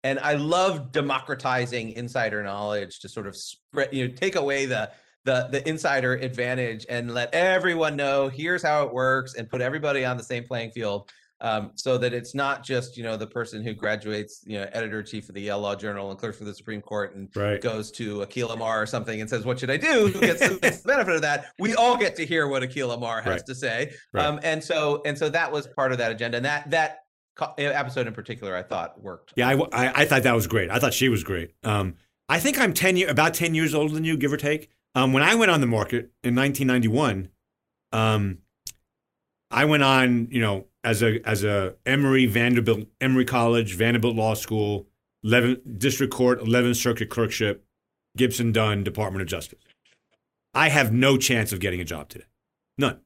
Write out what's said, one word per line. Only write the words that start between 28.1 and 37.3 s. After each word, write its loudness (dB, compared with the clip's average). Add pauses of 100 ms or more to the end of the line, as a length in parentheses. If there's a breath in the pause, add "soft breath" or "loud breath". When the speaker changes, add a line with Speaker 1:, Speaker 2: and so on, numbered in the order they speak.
Speaker 1:
particular, -8
I -4
thought -8
worked. -16
Speaker 2:
Yeah, 2
I, 4 (180)
I, 0 (100)
I 8
thought 4
that 6
was 2
great. 0
I 0
thought 2
she 4
was 0
great. -6 (120)
Um, 0 (340 soft breath)
I 2
think 0
I'm 2
ten 4
year, 2
about 4
ten 0
years 2
older 2
than -2
you, 0
give 0
or -2
take. -2 (260)
Um, 4
when 4
I 6
went 6
on 6
the 4
market 0 (120)
in 0
nineteen 2
ninety-one, 2 (640)